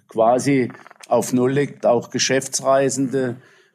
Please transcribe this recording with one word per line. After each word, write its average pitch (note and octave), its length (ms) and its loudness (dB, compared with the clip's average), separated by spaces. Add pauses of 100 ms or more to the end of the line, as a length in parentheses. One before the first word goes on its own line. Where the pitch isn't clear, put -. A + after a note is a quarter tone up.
quasi B2 640 2 (380)
auf A#2+ 240 0
Null B2+ 200 2
liegt, C#3 320 -4
auch A#2+ 260 2
Geschäftsreisende, C3 1300 -2 (380)